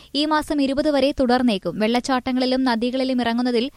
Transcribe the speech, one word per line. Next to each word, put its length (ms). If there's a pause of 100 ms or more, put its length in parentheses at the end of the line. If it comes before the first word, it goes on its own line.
(140)
ഈ 120
മാസം 360
ഇരുപത് 300
വരെ 240
തുടർന്നേക്കും. 640
വെള്ളച്ചാട്ടങ്ങളിലും 840
നദികളിലും 580
ഇറങ്ങുന്നതിൽ 560